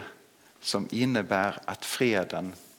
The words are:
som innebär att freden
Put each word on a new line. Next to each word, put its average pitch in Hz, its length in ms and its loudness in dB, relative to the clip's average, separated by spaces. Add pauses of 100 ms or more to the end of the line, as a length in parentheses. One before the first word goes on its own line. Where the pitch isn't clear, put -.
(600)
som - 300 -2
innebär 101 720 2
att - 200 -6
freden 92 680 0 (260)